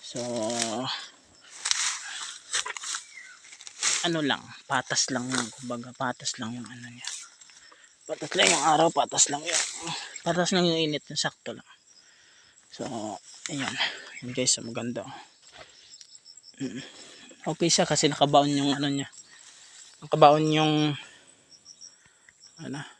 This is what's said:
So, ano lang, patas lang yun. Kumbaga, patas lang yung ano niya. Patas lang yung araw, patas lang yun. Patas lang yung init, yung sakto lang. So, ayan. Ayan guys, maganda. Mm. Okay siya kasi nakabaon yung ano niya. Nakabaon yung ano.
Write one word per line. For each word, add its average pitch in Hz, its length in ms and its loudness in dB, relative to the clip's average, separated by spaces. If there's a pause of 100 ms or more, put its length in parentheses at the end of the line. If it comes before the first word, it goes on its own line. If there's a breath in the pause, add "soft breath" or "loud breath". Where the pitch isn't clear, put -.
So, - 160 -10 (3750 loud breath)
ano 170 160 0
lang, 127 240 0 (240)
patas 127 480 0
lang 123 160 -4
yun. 123 160 -2
Kumbaga, 120 480 -10
patas 135 480 -4
lang 113 160 -6
yung 113 80 -12
ano 120 240 -14
niya. 120 160 -14 (960 loud breath)
Patas 156 320 -6
lang - 160 6
yung 147 160 2
araw, 156 240 6
patas 139 400 2
lang 143 80 -4
yun. 165 220 -2 (580 loud breath)
Patas 170 320 0
lang 175 160 4
yung 165 80 2
init, 151 320 -2
yung 147 80 -8
sakto - 400 -4
lang. - 80 -20 (1040 soft breath)
So, - 160 -10 (640)
ayan. 135 240 -4 (480 loud breath)
Ayan 123 80 -10
guys, 123 320 0
maganda. 113 400 -6 (1600 loud breath)
Mm. 131 240 -8 (640 loud breath)
Okay 160 200 0
siya 175 200 4
kasi 151 160 2
nakabaon 143 480 6
yung 139 240 2
ano 143 160 0
niya. 139 160 -4 (960 loud breath)
Nakabaon 156 480 8
yung 151 400 4 (1700 loud breath)
ano. 139 200 -8 (180)